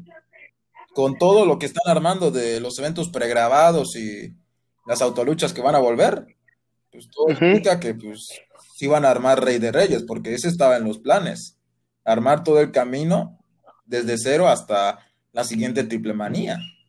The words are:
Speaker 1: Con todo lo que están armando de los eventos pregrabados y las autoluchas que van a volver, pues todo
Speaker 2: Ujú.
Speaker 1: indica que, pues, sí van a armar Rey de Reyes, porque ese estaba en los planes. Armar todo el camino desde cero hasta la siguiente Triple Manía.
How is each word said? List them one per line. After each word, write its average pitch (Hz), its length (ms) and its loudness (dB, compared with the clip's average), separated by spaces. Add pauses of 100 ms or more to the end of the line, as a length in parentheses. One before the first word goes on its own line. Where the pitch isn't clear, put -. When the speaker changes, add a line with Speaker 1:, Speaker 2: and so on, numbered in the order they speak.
(920)
Speaker 1:
Con 135 240 0
todo 196 280 6
lo 180 120 2
que 165 80 -8
están 165 220 -4
armando 170 420 0
de 120 300 -2
los 123 180 -8
eventos 160 320 -6
pregrabados 131 880 2
y 110 400 -12 (500)
las 117 160 -2
autoluchas 127 520 -2
que 123 80 -10
van 143 140 2
a 143 40 4
volver, 127 580 0 (540)
pues - 180 -20
todo 156 240 0
Speaker 2:
Ujú. 143 120 0
Speaker 1:
indica 185 340 4
que, 117 160 -6
pues, 107 320 -14 (480)
sí 139 100 -8
van 147 200 2
a 131 40 6
armar 127 340 2
Rey 123 140 2
de 117 140 -2
Reyes, 147 320 2
porque 113 320 -8
ese 143 140 -4
estaba 131 280 4
en 117 60 -2
los 107 160 -6
planes. 151 580 -2 (460)
Armar 127 400 2
todo 156 160 4
el 143 120 2
camino 143 680 -2 (460)
desde 120 320 -4
cero 143 320 2
hasta 101 500 0 (320)
la 120 140 -4
siguiente 117 400 -4
Triple 110 280 -6
Manía. 104 460 -6 (300)